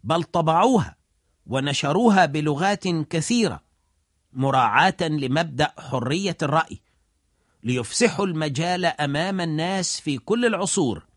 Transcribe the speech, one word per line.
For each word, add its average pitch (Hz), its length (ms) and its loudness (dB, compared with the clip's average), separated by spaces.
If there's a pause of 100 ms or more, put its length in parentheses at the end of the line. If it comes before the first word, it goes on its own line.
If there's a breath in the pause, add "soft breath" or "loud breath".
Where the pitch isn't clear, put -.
بل 160 200 0
طبعوها 170 720 2 (500)
ونشروها 151 800 2
بلغات 156 640 -2
كثيرة 165 760 -2 (720)
مراعاة 131 680 2
لمبدأ 151 760 -2
حرية 147 640 -4
الرأي، 151 380 -2 (840)
ليفسحوا 151 640 0
المجال 165 600 -2
أمام 165 560 -2
الناس 170 600 -4
في 139 160 -4
كل 240 280 -2
العصور 180 720 -2